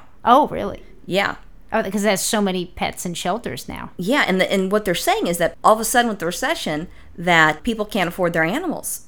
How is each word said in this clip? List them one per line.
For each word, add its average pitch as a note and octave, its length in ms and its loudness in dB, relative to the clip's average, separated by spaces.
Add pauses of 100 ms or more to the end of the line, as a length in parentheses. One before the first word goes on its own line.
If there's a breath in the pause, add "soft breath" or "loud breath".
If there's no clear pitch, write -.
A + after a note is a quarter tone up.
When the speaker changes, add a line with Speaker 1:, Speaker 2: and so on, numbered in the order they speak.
(260)
Speaker 1:
Oh, C4 220 6
really? - 340 -6 (240)
Speaker 2:
Yeah. F#3+ 300 0 (380)
Speaker 1:
Oh, A3 160 2
'cause G3 140 -2
there's G3+ 160 2
so G#3+ 220 0
many F#3 240 0
pets - 400 -6
in F3 80 -6
shelters F3 560 -6
now. - 260 -10
Speaker 2:
Yeah, A3+ 320 0
and F#3 140 2
the, - 100 0
and F#3+ 220 2
what G#3+ 100 2
they're A3 100 0
saying G4 340 0
is E3+ 100 0
that E3 260 0
all G#3 100 8
of A3 60 -2
a A3+ 60 -2
sudden A#3+ 240 2
with G#3 100 -6
the E3 60 -4
recession, F3+ 640 -4 (280 soft breath)
that E3 460 4
people A3 220 -2
can't F#3 240 0
afford F3 240 0
their E3 100 2
animals. B3 640 -4